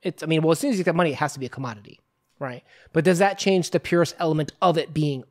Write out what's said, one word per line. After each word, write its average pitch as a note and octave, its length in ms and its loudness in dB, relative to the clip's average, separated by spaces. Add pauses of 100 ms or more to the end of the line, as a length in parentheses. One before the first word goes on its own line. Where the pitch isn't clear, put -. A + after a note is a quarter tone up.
It's, - 200 -8
I D#3 40 -8
mean, D#3+ 160 2
well, D#3+ 100 4
as D#3 80 0
soon C#4+ 100 0
as A#3 60 0
you F#3 60 0
accept E3 140 0
money, E3+ 140 2
it C3 60 -6
has D3 180 -2
to - 60 -14
be B2+ 60 -6
a - 40 -10
commodity, A#2 500 -12 (380)
right? B2+ 260 -12 (280)
But D#3+ 120 2
does F3+ 140 4
that G3 200 2
change F#3+ 320 2
the E3 100 0
purest E3+ 380 0
element D#3 340 -2 (100)
of F3 160 4
it D3+ 160 -4
being D3 360 -2